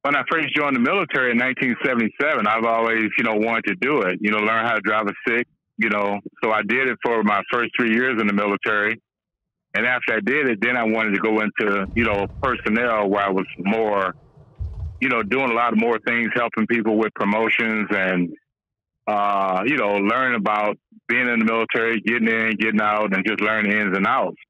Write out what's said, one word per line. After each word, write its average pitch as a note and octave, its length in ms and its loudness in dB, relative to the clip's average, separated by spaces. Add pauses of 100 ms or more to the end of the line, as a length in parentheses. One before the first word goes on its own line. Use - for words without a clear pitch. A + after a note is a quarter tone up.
when C#3+ 140 0
I C3 120 0
first D3+ 260 -2
joined C#3+ 220 0
the A#2+ 40 0
military D3 500 0
in A#2 80 0
nineteen B2+ 440 -2
seventy-seven. B2 640 0
I've A2+ 180 2
always, A2+ 400 2 (120)
you B2 80 0
know, A2 120 0
wanted A2+ 300 0
to G2+ 100 -2
do C3 260 0
it, F#2 180 -2
you G#2+ 120 0
know, G#2+ 60 2
learn A2 280 0
how A#2 80 0
to G#2+ 80 0
drive G#2+ 240 0
a G2 80 -4 (120)
stick, A#2 200 0 (320)
you A2 100 -2
know. G2+ 320 0 (220)
So A2+ 80 2
I G#2+ 100 2
did B2 280 0
it A#2 140 -4
for A#2 200 2
my G#2 180 2 (100)
first A#2+ 280 0
three A#2 160 2
years B2 260 0
in G#2+ 60 0
the G2+ 80 0
military. G#2 680 0 (720)
And A2 140 -2
after B2 260 -2
I G#2+ 80 2
did C3+ 280 0
it, A2 120 0
then B2 160 0
I A#2 80 0
wanted A2 280 0
to G2 80 0
go A2 200 2
into, G2+ 460 0 (100)
you A#2 80 2
know, G2+ 220 0 (160)
personnel A#2 680 0
where G2+ 140 2
I G2 80 0
was F#2+ 160 -2 (100)
more, G2+ 580 0 (880)
you C3+ 80 0
know, A#2 140 0
doing B2 280 0
a A2+ 40 0
lot A#2 200 2
more A2+ 320 2
things, A#2 280 0
helping A#2 320 0
people A2 320 0
with G#2+ 160 0
promotions A2 760 0
and, F#2 440 0 (720)
uh, G2+ 580 0
you C#3 140 0
know, G#2 160 0
learning A#2 440 2
about G#2+ 380 0 (320)
being B2 200 0
in A#2 100 2
the A2 80 2
military, A2+ 560 0
getting A2+ 260 0
in, A2+ 300 0
getting A2 240 2
out, G#2+ 320 2
and F#2+ 120 -2
just G#2+ 140 -2
learning G#2+ 320 0
ins G#2 240 0
and G2 100 0
outs. A#2 300 0 (140)